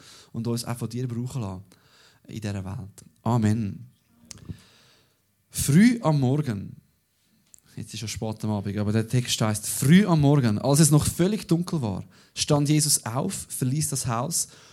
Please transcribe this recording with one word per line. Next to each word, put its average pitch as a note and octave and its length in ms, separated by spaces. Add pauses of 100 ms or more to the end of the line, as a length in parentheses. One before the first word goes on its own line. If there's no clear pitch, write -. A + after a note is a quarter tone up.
(320)
und A2+ 140
uns A#2 200
auch A#2 100
von A2+ 140
dir B2+ 180
brauchen A#2+ 320
lassen F#2+ 240 (640)
in - 140
dieser G2+ 200
Welt. F#2+ 420 (180)
Amen. A2 640 (1600)
Früh A3 540
am D3+ 180
Morgen, B2+ 560 (1000)
jetzt A2 180
ist G#2+ 80
es G#2+ 80
spät A2 340
am A2 60
Abend, G2+ 260
aber G#2 160
der A2+ 160
Text B2 320
heisst: G#2+ 260
Früh F3+ 380
am E3+ 160
Morgen, C#3 380
als C#3+ 220
es D#3 100
noch D3 160
völlig G3 420
dunkel E3+ 320
war, G2 240 (300)
stand D3 340
Jesus D3+ 380
auf, D3 420
verließ C3 400
das C3 180
Haus B2+ 420 (240)